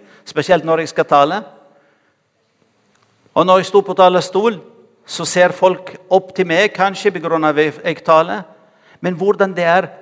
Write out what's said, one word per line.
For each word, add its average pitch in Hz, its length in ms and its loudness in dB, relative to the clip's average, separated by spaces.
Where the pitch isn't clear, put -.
spesielt 156 400 0
når 160 120 0
jeg 160 120 -6
skal 160 160 -2
tale. 160 380 2
Og 160 120 0
når 185 120 4
jeg 185 80 -2
sto 208 160 2
på 190 160 -4
talerstol, 185 640 2
så - 200 -10
ser 180 320 2
folk - 380 -2
opp 185 260 0
til 185 100 -2
meg, 180 300 0
kanskje 190 360 -2
på 175 120 -6
grunn 160 260 -2
av 143 80 -2
jeg, 151 240 0
jeg 165 240 -8
taler, 170 380 0
men 175 160 -4
hvordan 196 380 0
det 175 80 -4
er 170 240 2